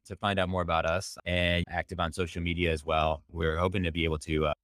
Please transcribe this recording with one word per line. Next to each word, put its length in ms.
to 120
find 200
out 120
more 120
about 240
us, 400
and 420
active 320
on 140
social 300
media 280
as 140
well. 460
We're 260
hoping 260
to 80
be 120
able 160
to, 280
uh, 60